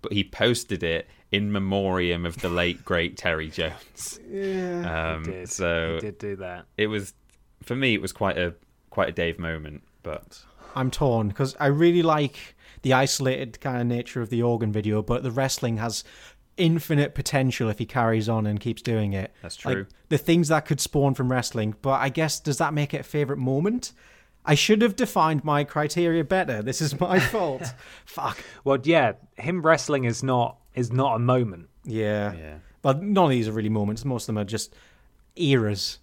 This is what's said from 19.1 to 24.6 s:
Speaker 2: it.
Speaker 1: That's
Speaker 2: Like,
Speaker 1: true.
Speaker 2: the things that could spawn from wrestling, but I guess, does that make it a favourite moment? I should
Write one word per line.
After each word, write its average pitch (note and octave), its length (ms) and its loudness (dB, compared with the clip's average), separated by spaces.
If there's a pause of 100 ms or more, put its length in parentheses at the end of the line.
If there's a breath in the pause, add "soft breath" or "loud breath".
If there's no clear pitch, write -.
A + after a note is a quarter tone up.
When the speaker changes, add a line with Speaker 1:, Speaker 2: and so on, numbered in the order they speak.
Speaker 2:
it. F#2+ 280 -4
Speaker 1:
That's - 240 -16
Speaker 2:
Like, C3 100 0
Speaker 1:
true. G2 100 -6 (240 soft breath)
Speaker 2:
the D3+ 80 2
things E3+ 300 4
that D#3 180 2
could C#3+ 140 0
spawn C#3 340 2
from B2+ 180 0
wrestling, A2+ 500 -2
but C3+ 180 2
I C#3 100 0
guess, D#3 300 -2
does D3 200 -2
that D#3 140 2
make D3 200 -2
it - 80 -4
a - 20 -10
favourite C#3+ 360 -2
moment? D3 520 0 (540 soft breath)
I D3+ 100 6
should G#3+ 260 4